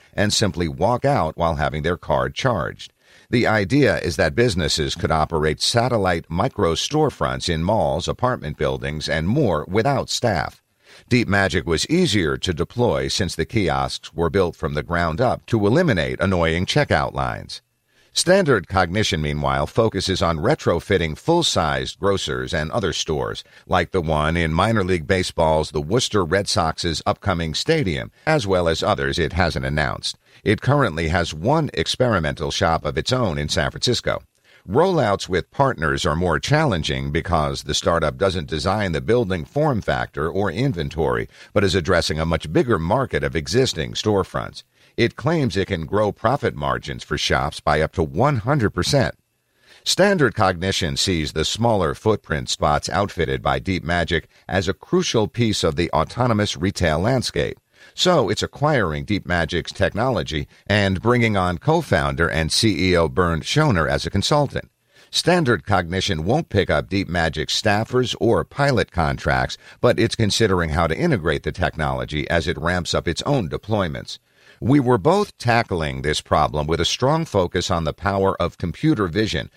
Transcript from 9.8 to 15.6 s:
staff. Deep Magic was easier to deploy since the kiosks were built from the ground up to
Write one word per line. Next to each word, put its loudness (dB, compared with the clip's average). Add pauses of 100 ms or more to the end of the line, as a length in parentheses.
staff. -2 (460)
Deep 2
Magic 2
was 0
easier 2
to -2
deploy 0
since -4
the -2
kiosks -2
were 0
built 2
from -4
the -2
ground -2
up -2
to 2